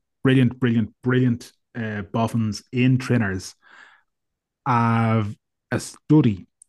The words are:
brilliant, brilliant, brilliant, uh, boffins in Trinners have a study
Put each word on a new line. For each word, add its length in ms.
brilliant, 360
brilliant, 340
brilliant, 480
uh, 280
boffins 680
in 260
Trinners 580
have 720
a 80
study 680